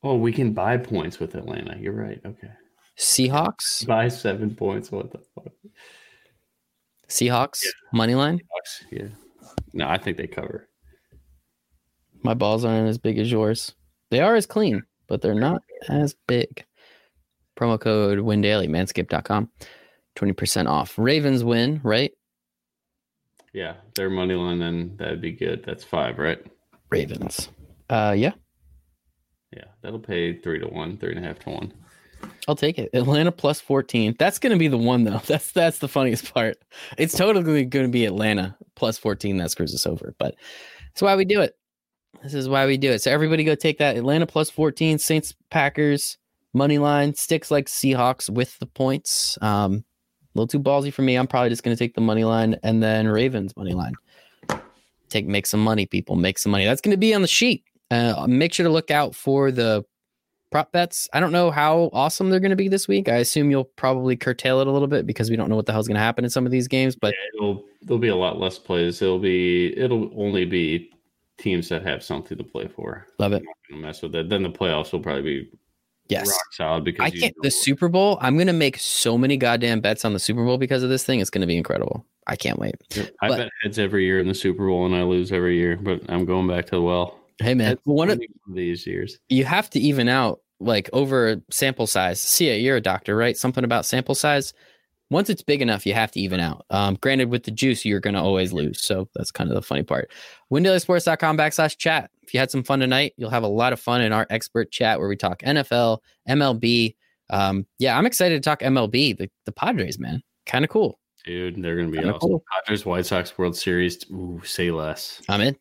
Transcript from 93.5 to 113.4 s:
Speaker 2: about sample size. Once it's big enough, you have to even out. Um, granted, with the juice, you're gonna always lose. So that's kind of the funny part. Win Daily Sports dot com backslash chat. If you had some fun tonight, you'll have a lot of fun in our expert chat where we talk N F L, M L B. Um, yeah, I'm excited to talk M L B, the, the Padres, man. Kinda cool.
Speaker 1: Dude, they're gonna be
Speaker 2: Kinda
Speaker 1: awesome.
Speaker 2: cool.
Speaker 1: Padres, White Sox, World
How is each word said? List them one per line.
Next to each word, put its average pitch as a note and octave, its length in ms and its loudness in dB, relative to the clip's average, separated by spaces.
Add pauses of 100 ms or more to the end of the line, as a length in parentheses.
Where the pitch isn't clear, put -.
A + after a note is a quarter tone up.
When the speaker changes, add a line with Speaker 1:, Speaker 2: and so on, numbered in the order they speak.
Speaker 2:
about A#2 200 0
sample B2+ 300 -2
size. C#3+ 400 0 (560)
Once F#3 180 2
it's G#3 140 -2
big D3 180 0
enough, A2+ 280 0
you G2 80 0
have A2 160 0
to - 100 -8
even F#2 180 -2
out. E2+ 300 -4
Um, G2 320 0
granted, C3 300 2
with B2 120 -2
the A2 80 -8
juice, A#2 320 0
you're G2+ 160 0
gonna G2 240 -2
always F#2 300 2
lose. D2+ 300 -4
So F#2+ 320 -4
that's - 160 -6
kind - 180 -4
of - 60 -2
the G#2 80 -2
funny C#2+ 180 -2
part. - 300 -4 (400)
Win C#3 100 2
Daily F#3 160 4
Sports F3 280 0
dot D#3+ 120 2
com D#3 180 0
backslash D#3 440 0
chat. D#3+ 320 -2 (100)
If - 140 -20
you B2 40 2
had C3 120 0
some C3 120 -2
fun C3+ 160 0
tonight, C3 380 2
you'll A2+ 140 -6
have B2 120 0
a G#2+ 40 0
lot A#2 260 2
of A2+ 60 -6
fun A#2+ 220 0
in A2 120 2
our A2 160 2
expert A2+ 420 -2
chat A2 280 2
where F#2+ 100 -2
we G2+ 80 -2
talk F2+ 260 -4
N C#3+ 140 2
F C#3 140 -2
L, A#2 320 2 (240)
M C#3+ 160 2
L C3 100 2
B. A2+ 420 0 (360)
Um, G2 340 0 (140)
yeah, B2+ 180 2
I'm E3+ 80 2
excited F3+ 360 2
to C#3 60 -2
talk D3+ 140 0
M C3 160 2
L A#2 100 2
B, A#2+ 260 2
the, - 180 -8 (140)
the - 60 -8
Padres, A2+ 460 -2
man. C2+ 240 -6 (240)
Kinda C3+ 220 0
cool. G#3+ 320 0 (260)
Speaker 1:
Dude, F2 360 -6
they're E2+ 140 -2
gonna E2+ 140 0
be D#2 80 -4
Speaker 2:
Kinda E2+ 160 0
Speaker 1:
awesome. E2+ 160 -2
Speaker 2:
cool. - 140 0 (200)
Speaker 1:
Padres, G#2 220 -2
White F2+ 220 0
Sox, F2+ 280 -2
World F2 220 -2